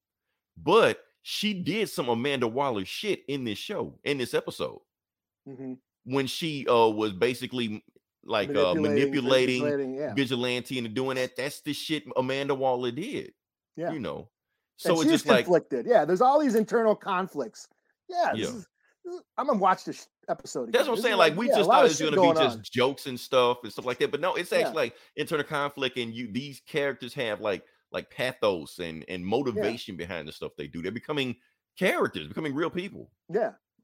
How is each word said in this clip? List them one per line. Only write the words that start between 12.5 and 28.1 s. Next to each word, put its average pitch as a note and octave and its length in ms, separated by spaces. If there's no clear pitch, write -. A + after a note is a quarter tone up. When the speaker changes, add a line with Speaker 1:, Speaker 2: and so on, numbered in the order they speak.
Speaker 1:
Waller B2+ 360
did. E3 420
Speaker 2:
Yeah. E3 160
Speaker 1:
You D#3 80
know? E2 320
Speaker 2:
And E3+ 140
Speaker 1:
So E3 40
it's C#4 80
Speaker 2:
she's - 20
Speaker 1:
just C#4+ 140
like C3 220
Speaker 2:
conflicted. D3 400
Yeah, G3 180
there's F3+ 160
all C4+ 180
these C4 160
internal A3 400
conflicts. F3+ 720
Yeah, F4 280
this - 140
Speaker 1:
Yeah. B3 40
Speaker 2:
is, G#3 140
this F4+ 120
is, E4+ 80
I'm B3 100
gonna A#3+ 120
watch F#3 260
this - 220
episode D#3 420
Speaker 1:
That's D4+ 160
Speaker 2:
again. - 0
Speaker 1:
what B3 60
I'm G#3+ 40
Speaker 2:
This A#3 80
is A#3 40
Speaker 1:
saying. G#3 80
Speaker 2:
like, E3 120
Speaker 1:
Like, D#3 80
we A#3+ 120
Speaker 2:
yeah, A3 120
a - 0
Speaker 1:
just E3 40
Speaker 2:
lot A3+ 140
Speaker 1:
thought E3+ 60
Speaker 2:
of D#3+ 40
Speaker 1:
it - 0
was D3 100
Speaker 2:
shit D3+ 120
Speaker 1:
gonna E3+ 60
be F3 140
Speaker 2:
going - 20
Speaker 1:
just C3+ 260
Speaker 2:
on. G2+ 40
Speaker 1:
jokes C3 440
and B2 120
stuff B2 440
and G#2+ 80
stuff B2+ 140
like B2 140
that. C#3+ 120
But C#3+ 80
no, E3+ 160
it's E3+ 160
Speaker 2:
Yeah. F#3 80
Speaker 1:
actually, D3 160
like, B2 220
internal D3 300
conflict, C#3 520
and A#2 160
you, A#2 180
these C3+ 300
characters C#3 520
have, A2+ 280
like, G#2 240
like, - 180
pathos G#2 720